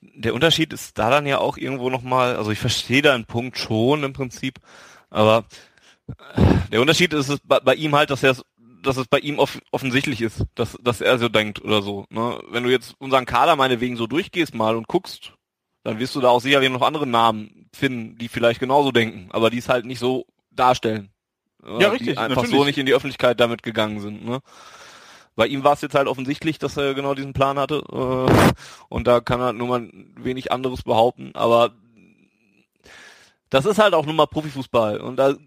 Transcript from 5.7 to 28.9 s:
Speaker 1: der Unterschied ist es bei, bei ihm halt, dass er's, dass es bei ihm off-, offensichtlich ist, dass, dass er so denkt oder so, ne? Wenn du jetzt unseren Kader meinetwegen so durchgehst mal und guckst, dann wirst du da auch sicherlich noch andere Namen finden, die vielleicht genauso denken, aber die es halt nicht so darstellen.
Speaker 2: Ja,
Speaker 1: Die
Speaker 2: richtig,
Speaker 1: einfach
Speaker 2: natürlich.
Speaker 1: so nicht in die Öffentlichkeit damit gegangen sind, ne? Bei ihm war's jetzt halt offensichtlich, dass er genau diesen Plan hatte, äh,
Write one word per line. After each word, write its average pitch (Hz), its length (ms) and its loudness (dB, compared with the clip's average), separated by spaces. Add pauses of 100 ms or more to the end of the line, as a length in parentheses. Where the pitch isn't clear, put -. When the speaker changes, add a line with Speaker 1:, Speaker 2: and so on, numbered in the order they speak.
Speaker 1:
der 110 100 2
Unterschied 160 320 2
ist 139 160 -2
es 143 140 -4
bei, - 160 4
bei 131 160 4
ihm 151 200 -2
halt, 151 140 4
dass 139 140 -4
er's, 131 200 2 (400)
dass 131 140 -2
es 131 100 -4
bei 143 120 4
ihm 147 200 -2
off-, - 220 0 (100)
offensichtlich 131 500 -2
ist, - 240 -4 (100)
dass, - 260 -6
dass 120 200 -2
er 123 180 2
so 117 100 0
denkt 107 320 -2
oder 107 200 0
so, 101 280 -8
ne? 113 400 -6
Wenn 120 140 -4
du 123 60 0
jetzt 127 300 0
unseren 131 260 0
Kader 139 300 4
meinetwegen 123 420 0
so 113 100 -4
durchgehst 160 480 -4
mal 110 200 0
und 113 120 -6
guckst, - 460 -6 (500)
dann 113 160 -6
wirst 127 160 -4
du 147 60 -4
da 123 80 4
auch 120 120 4
sicherlich 131 280 4
noch 127 120 -4
andere 147 260 0
Namen 113 680 0
finden, 120 440 -6
die 117 100 -12
vielleicht 117 320 0
genauso 135 320 2
denken, 107 400 0
aber 113 180 2
die 117 100 -6
es 120 100 -14
halt 123 160 0
nicht 127 140 -10
so 127 260 -2 (260)
darstellen. 113 580 0 (540)
Speaker 2:
Ja, 90 140 -10
Speaker 1:
Die 175 80 2
Speaker 2:
richtig, 202 320 -2
Speaker 1:
einfach 113 260 -2
Speaker 2:
natürlich. 120 160 0
Speaker 1:
so 143 60 4
nicht 139 120 -2
in 139 80 -4
die 135 80 2
Öffentlichkeit 127 460 0
damit 117 240 0
gegangen 107 380 -4
sind, 104 240 -12
ne? 123 140 -6 (960)
Bei 113 120 2
ihm 135 160 -4
war's 143 180 4
jetzt 151 140 -4
halt 139 140 4
offensichtlich, 139 500 -4
dass 143 160 -6
er 139 200 -2
genau 139 180 -4
diesen 139 200 -8
Plan 135 260 0
hatte, 139 320 -4
äh, 131 600 2 (380)